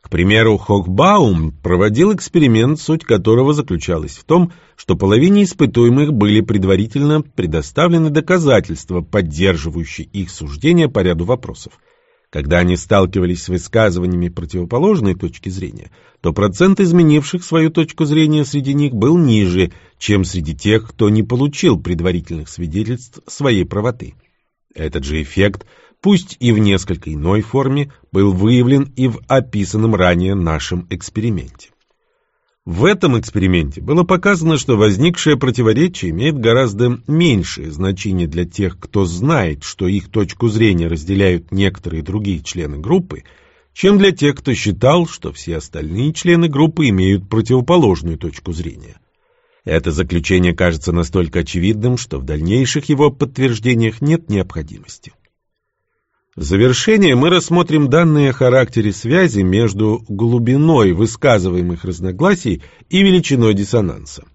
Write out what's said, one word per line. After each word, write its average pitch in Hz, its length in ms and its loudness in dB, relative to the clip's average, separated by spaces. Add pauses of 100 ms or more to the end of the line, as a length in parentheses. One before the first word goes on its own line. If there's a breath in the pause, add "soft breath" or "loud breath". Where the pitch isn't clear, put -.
К - 80 -20
примеру, 104 480 2
Хохбаум 101 960 2 (100)
проводил 107 520 2
эксперимент, 139 680 2
суть 160 240 -4
которого 117 480 2
заключалась 87 640 -4
в - 80 -20
том, 175 280 2 (240 loud breath)
что - 200 -2
половине 127 480 4
испытуемых 131 680 2
были 104 280 2
предварительно 110 840 0
предоставлены 160 880 -2
доказательства, 143 920 0
поддерживающие 82 1040 -4
их 95 240 -10
суждения 143 580 -2
по 110 120 -2
ряду 87 240 0
вопросов. - 500 -6 (600)
Когда 78 240 0
они 90 180 2
сталкивались 90 680 0
с - 40 -14
высказываниями 90 800 -2
противоположной 95 840 -2
точки 95 360 -10
зрения, 90 420 -12 (280 soft breath)
то 85 120 -2
процент 175 480 2
изменивших 170 640 2
свою 160 260 0
точку 160 360 -2
зрения 151 380 2
среди 139 300 -4
них 147 180 0
был 120 240 2
ниже, 101 560 2 (260 soft breath)
чем 98 260 0
среди 82 280 -6
тех, 107 360 0
кто - 220 0
не 110 120 2
получил 127 580 0
предварительных 85 680 -4
свидетельств 101 800 -8
своей 117 360 0
правоты. 110 500 -6 (600)
Этот 73 300 -8
же 76 180 -4
эффект, 98 420 -2 (360 soft breath)
пусть 190 400 0
и 120 100 0
в 107 80 2
несколько 95 560 -2
иной 85 260 -2
форме, 135 520 -4 (180 soft breath)
был 98 220 2
выявлен 123 640 2
и 127 100 0
в 113 220 -4
описанном 110 680 0
ранее 90 400 2
нашем 87 560 -4
эксперименте. 98 800 -8 (960)
В 92 220 0
этом 175 340 2
эксперименте 87 600 -2
было 151 220 2
показано, 175 520 0
что 123 220 0
возникшее 127 580 2
противоречие 120 760 0
имеет 135 260 -2
гораздо 120 680 2
меньшее 143 640 0
значение 92 560 -4
для 82 200 -4
тех, 90 320 -6
кто - 260 -2
знает, 90 600 -2
что - 220 -6
их 95 220 -2
точку 110 400 -2
зрения 104 380 2
разделяют 87 680 -2
некоторые 92 500 -4
другие 92 400 -6
члены 73 360 -10
группы, 135 460 -4 (500 soft breath)
чем 202 240 2
для 196 140 4
тех, 143 240 0
кто - 180 -4
считал, 127 520 0
что - 240 -12
все - 280 -10
остальные 92 560 -6
члены 170 340 2
группы 156 400 0
имеют 95 400 2
противоположную 110 880 0
точку 85 380 -10
зрения. 80 420 -12 (680)
Это 82 240 -2
заключение 87 640 0
кажется 85 380 -2
настолько 87 480 -2
очевидным, 104 580 -2
что 73 200 -10
в 64 60 -10
дальнейших 98 640 -2
его 147 220 4
подтверждениях 120 880 -2
нет 160 300 -2
необходимости. 85 840 -8 (1200)
В 85 60 -12
завершение 127 720 2
мы 139 160 4
рассмотрим 165 580 2
данные 151 420 4
о - 20 -2
характере 123 600 2
связи 123 500 0
между 107 640 0
глубиной 120 840 2
высказываемых 90 920 0
разногласий 92 800 -2 (280 loud breath)
и 190 140 2
величиной 139 500 2
диссонанса. 98 680 -4 (100)